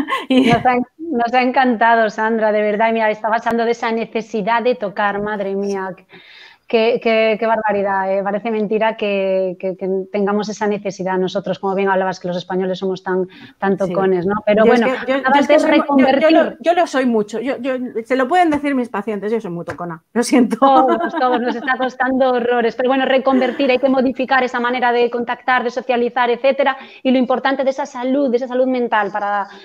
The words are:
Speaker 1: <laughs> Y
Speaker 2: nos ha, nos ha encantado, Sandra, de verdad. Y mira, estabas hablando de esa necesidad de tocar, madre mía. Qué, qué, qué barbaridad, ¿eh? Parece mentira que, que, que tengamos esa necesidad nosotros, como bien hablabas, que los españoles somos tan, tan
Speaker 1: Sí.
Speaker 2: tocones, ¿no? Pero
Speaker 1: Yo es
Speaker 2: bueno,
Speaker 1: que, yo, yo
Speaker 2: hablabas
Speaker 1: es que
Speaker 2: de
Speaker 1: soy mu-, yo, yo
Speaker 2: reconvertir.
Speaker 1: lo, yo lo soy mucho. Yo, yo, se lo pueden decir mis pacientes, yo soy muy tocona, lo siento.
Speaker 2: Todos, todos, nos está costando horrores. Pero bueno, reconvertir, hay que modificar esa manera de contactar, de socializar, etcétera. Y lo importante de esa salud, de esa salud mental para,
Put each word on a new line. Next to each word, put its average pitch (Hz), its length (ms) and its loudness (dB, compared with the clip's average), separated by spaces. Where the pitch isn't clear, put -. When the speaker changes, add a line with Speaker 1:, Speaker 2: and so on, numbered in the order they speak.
Speaker 1:
<laughs> 508 220 -6
Y 254 240 4
Speaker 2:
nos 233 140 2
ha, 254 100 2
nos 240 360 -4
ha 254 80 4
encantado, 233 680 4
Sandra, 220 420 0
de 214 100 2
verdad. 214 280 0
Y 226 40 0
mira, 220 160 0
estabas 214 380 -2
hablando 233 180 0
de 233 60 0
esa 233 200 -4
necesidad 226 720 -4
de 247 120 0
tocar, 202 460 -4
madre 202 340 -4
mía. 196 400 -4
Qué, 226 340 2
qué, 220 380 2
qué 233 60 -2
barbaridad, 202 680 0
¿eh? 196 120 0
Parece 202 260 -4
mentira 214 480 -2
que, 190 600 -2
que, 190 180 -6
que 190 100 -6
tengamos 208 380 -2
esa 208 160 -6
necesidad 196 540 -4
nosotros, 185 400 -4
como 190 160 -4
bien 196 140 0
hablabas, 190 300 0
que 180 80 -10
los 175 100 -4
españoles 185 420 -4
somos 190 240 -4
tan, 185 240 -2
tan 196 140 0
Speaker 1:
Sí. 180 40 -4
Speaker 2:
tocones, 190 320 0
¿no? 202 80 0
Pero 208 180 4
Speaker 1:
Yo 240 80 6
es 240 80 4
Speaker 2:
bueno, 254 140 2
Speaker 1:
que, - 60 -6
yo, - 60 -12
yo 262 80 0
Speaker 2:
hablabas 277 140 4
Speaker 1:
es - 60 0
que 294 60 4
Speaker 2:
de 311 60 6
Speaker 1:
soy 311 100 2
mu-, 302 60 4
yo, - 20 6
yo 269 300 4
Speaker 2:
reconvertir. 302 240 4
Speaker 1:
lo, 247 300 4
yo 330 120 2
lo 349 140 2
soy 262 180 0
mucho. 220 340 0
Yo, 254 200 -4
yo, 254 140 -4
se 254 120 -4
lo 262 120 0
pueden 349 220 4
decir 285 240 0
mis 247 160 -2
pacientes, 208 420 -4
yo 226 80 0
soy 220 120 -8
muy 170 120 -6
tocona, 165 380 -10
lo 240 120 0
siento. 240 340 2
Speaker 2:
Todos, 269 600 4
todos, 247 200 2
nos 240 160 -4
está 254 220 -4
costando 254 540 0
horrores. 240 440 0
Pero 254 140 0
bueno, 262 160 2
reconvertir, 262 640 2
hay 247 80 4
que 269 120 2
modificar 262 540 0
esa 247 160 -2
manera 240 320 0
de 240 200 2
contactar, 240 520 -2
de 240 60 -2
socializar, 240 600 0
etcétera. 269 460 0
Y 262 80 2
lo 262 80 4
importante 262 440 0
de 262 60 -2
esa 269 160 -4
salud, 262 460 -2
de 240 60 0
esa 254 100 -6
salud 254 180 -2
mental 233 460 -2
para, 202 360 -4